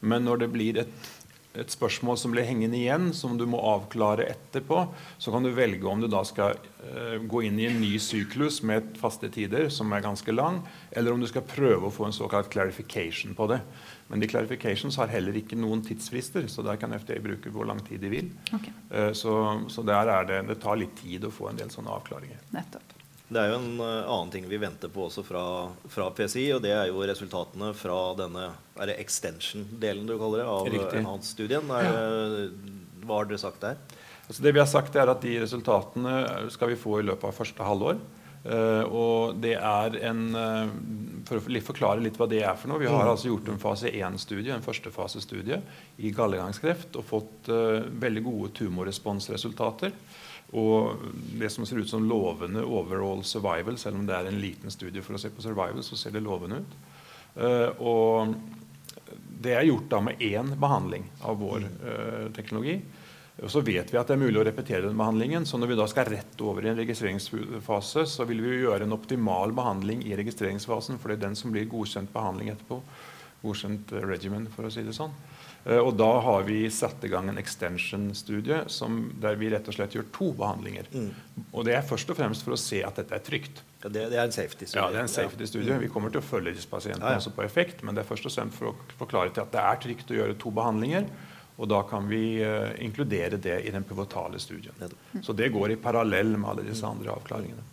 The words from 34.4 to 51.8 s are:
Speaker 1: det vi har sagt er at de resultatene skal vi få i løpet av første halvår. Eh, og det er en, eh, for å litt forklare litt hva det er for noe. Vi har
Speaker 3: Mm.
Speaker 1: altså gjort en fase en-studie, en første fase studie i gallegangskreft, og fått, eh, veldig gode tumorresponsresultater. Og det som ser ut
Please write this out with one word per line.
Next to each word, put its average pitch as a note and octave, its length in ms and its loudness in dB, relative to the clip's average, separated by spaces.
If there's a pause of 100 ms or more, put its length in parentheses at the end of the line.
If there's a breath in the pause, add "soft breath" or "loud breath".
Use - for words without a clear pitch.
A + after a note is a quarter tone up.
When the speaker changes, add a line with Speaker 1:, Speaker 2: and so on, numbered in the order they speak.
Speaker 1:
det D3 100 10
vi D3 80 10
har C#3+ 80 2
sagt C#3+ 240 4
er C3 160 8
at B2+ 80 2
de A#2+ 240 0
resultatene B2 720 2 (400)
skal A#2+ 180 2
vi A#2+ 80 -2
få G#2+ 220 2
i G2+ 80 2
løpet F#2+ 180 0
av G2+ 80 -4
første A2 320 -4
halvår. A#2+ 320 2 (480 loud breath)
Eh, A2+ 380 4
og A#2 560 2
det A2+ 160 4
er G#2+ 380 2 (120)
en, A2+ 120 0 (180)
eh, A2 300 0 (600)
for A#2+ 80 -2
å G#2+ 160 -4
litt A2+ 140 -2
forklare G#2+ 340 4
litt A2 160 0
hva A#2 140 4
det A2 160 4
er F#2 100 4
for B2+ 140 -6
noe. D#3 100 0
Vi C3+ 80 2
har A#2 160 6
Speaker 3:
Mm. A#2 80 6
Speaker 1:
altså A2+ 160 0
gjort G#2+ 220 0
en G#2 80 -2
fase G#2 340 0
en-studie, G2+ 640 -4
en A2+ 80 -4
første - 320 -6
fase G2 260 -4
studie G2+ 380 -4 (400 loud breath)
i G#2+ 180 -2
gallegangskreft, G#2+ 800 0
og A#2+ 80 -6
fått, - 460 -4
eh, A2+ 400 4
veldig A#2 340 0
gode G#2 300 -2
tumorresponsresultater. G#2+ 1400 -2 (640 loud breath)
Og A2 420 6 (420)
det A2 140 0
som A2+ 140 -4
ser B2 120 -4
ut G2+ 120 0